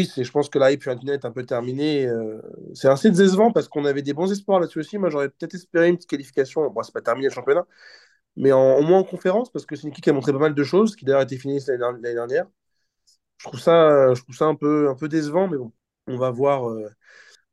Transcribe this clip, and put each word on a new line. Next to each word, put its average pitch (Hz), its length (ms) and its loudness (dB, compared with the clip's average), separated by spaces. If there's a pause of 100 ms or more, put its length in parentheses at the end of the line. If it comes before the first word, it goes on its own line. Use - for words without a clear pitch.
oui, 175 40 0
c'est, 127 180 -6
je - 60 -10
pense 147 180 -2
que 147 100 -4
la 135 140 6
hype 135 100 -4
fiorentina 131 320 -6
est 135 100 -8
un 120 60 -8
peu 123 140 -10
terminée. 131 600 -2
Euh, 113 340 -4 (340)
c'est - 140 2
assez 139 220 6
décevant 196 420 4
parce 151 160 0
qu'on 147 160 -4
avait 143 180 0
des 143 100 -4
bons 175 180 -2
espoirs 202 300 0
là-dessus 160 200 -4
aussi. 202 180 -10
Moi, 185 120 0
j'aurais 143 200 -4
peut-être - 240 -12
espéré 170 340 0
une 175 80 4
petite - 140 -16
qualification. 143 600 -4
Bon, 110 120 -6
c'est - 100 -12
pas 110 80 -8
terminé 120 280 -2
le - 60 -2
championnat, 139 320 0 (680)
mais 135 160 2
en, 131 240 4
au 147 60 2
moins 175 160 4
en 190 60 2
conférence, 190 460 -4
parce - 160 -12
que 151 80 -12
c'est - 100 -14
une 151 60 -10
équipe 147 140 -18
qui 160 60 2
a - 20 4
montré 139 200 0
pas 135 60 -2
mal 151 160 0
de 143 100 0
choses, 208 320 2
qui - 80 -20
d'ailleurs 135 160 2
a 135 40 0
été 127 120 -8
finaliste 139 320 -6
l'année 123 100 -2
der-, 120 140 -4
l'année 120 220 -8
dernière. 127 320 -4 (920)
Je - 100 -18
trouve - 120 -14
ça, 151 540 6
je 123 80 -6
trouve 131 140 -20
ça 156 100 0
un 156 80 0
peu, 147 340 0
un 135 60 -2
peu 151 140 -8
décevant, 160 400 -2
mais 156 80 -6
bon, 120 160 -10 (340)
on 123 120 -8
va 127 120 -2
voir, 131 380 -2
euh, 110 200 -8 (640)